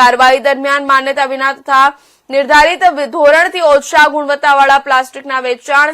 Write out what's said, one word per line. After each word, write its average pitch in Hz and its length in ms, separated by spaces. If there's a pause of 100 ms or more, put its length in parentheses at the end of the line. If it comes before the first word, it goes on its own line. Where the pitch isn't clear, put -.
કાર્યવાહી 254 420
દરમિયાન 277 480
માન્યતા 269 400
વિના 269 240
તથા 269 320 (460)
નિર્ધારિત 302 500 (300)
ધોરણથી 330 580
ઓછા 302 320 (100)
ગુણવત્તાવાળા 277 720
પ્લાસ્ટિકના 262 640
વેચાણ 285 440